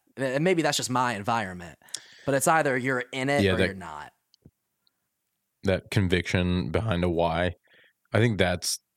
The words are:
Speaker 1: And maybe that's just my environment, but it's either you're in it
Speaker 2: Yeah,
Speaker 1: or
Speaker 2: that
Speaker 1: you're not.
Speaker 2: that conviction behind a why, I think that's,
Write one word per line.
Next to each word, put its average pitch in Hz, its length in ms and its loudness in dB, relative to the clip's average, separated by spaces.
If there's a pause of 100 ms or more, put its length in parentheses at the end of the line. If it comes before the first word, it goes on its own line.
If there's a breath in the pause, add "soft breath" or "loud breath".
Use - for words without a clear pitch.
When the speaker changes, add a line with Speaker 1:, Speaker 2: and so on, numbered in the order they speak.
(180)
Speaker 1:
And 135 260 -2
maybe 175 180 2
that's 147 160 0
just 117 140 -4
my 123 240 0
environment, 98 640 -4 (460 loud breath)
but 139 100 0
it's 139 120 2
either 151 300 2
you're 127 260 -2 (100)
in 135 160 -4
it 143 140 2
Speaker 2:
Yeah, 95 100 4
Speaker 1:
or 90 40 0
Speaker 2:
that 92 80 2
Speaker 1:
you're 95 80 -4
not. 82 380 -14 (1500)
Speaker 2:
that 95 280 0
conviction 90 800 0
behind 90 340 -2
a 90 60 0
why, 85 440 0 (600 soft breath)
I 104 60 2
think 113 180 2
that's, 90 420 0 (180)